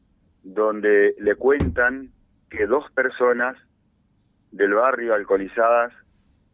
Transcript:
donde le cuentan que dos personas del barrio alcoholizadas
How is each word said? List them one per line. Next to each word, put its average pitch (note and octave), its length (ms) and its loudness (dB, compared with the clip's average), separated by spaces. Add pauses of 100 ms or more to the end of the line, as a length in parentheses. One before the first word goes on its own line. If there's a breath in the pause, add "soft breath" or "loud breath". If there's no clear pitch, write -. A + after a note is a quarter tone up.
(420)
donde G#2 760 0
le G2+ 180 0
cuentan B2+ 720 -2 (400)
que - 160 -4
dos C#3 260 0
personas B2 640 -2 (920)
del G2+ 240 0
barrio A#2 400 0
alcoholizadas A2+ 800 0 (600)